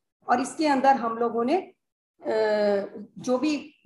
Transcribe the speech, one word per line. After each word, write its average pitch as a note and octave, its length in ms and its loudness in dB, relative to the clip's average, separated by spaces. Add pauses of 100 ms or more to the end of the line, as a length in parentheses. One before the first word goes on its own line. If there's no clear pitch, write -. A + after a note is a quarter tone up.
(280)
और B3 140 2
इसके D4+ 260 -4
अंदर C4+ 280 4
हम A3+ 220 -2
लोगों A#3 260 -2
ने, C#4+ 140 2
अ, - 160 -8 (1500)
जो B3+ 180 0
भी D4 380 -2 (100)